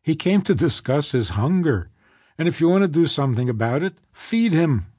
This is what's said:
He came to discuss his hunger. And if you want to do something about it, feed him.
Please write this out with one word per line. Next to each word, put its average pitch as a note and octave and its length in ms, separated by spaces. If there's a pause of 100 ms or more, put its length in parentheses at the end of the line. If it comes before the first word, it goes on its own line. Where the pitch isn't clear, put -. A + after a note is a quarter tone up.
He D#3+ 140
came F#3+ 280
to F#3+ 120
discuss C#3+ 560
his A2 200
hunger. B2+ 600 (480)
And E3 100
if E3+ 120
you E3 80
want F#3+ 140
to F#3+ 60
do D#3+ 180
something B2+ 420
about A#2 340
it, F#3 160 (140)
feed A3+ 400
him. D#3 460